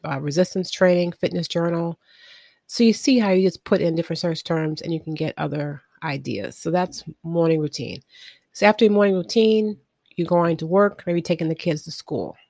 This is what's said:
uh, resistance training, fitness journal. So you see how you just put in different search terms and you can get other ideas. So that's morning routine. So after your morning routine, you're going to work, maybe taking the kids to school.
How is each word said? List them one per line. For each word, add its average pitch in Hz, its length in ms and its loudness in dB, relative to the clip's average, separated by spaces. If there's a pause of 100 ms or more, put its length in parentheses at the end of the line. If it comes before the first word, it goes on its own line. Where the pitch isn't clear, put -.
uh, 160 160 -6
resistance 170 500 0
training, 175 420 2
fitness 175 360 -4
journal. 170 500 -2 (680)
So - 180 0
you 226 80 6
see 254 260 2
how 202 120 2
you 190 180 4
just - 160 -4
put 196 160 2
in 165 140 0
different 165 240 -4
search 170 260 -4
terms 156 380 -2
and 170 100 -6
you 160 80 -4
can 160 140 -8
get 156 240 -4
other 147 420 -6 (220)
ideas. 135 560 -8
So 165 120 -6
that's 180 340 -2 (180)
morning 165 360 2
routine. 147 440 -8 (500)
So - 140 0
after 214 180 4
your 208 80 6
morning 202 220 4
routine, 220 640 2 (380)
you're 170 100 0
going 170 320 2
to 160 80 -8
work, 196 400 2
maybe 170 160 0
taking 165 260 -2
the 160 60 0
kids 156 300 -2
to 160 60 -12
school. - 460 -6 (140)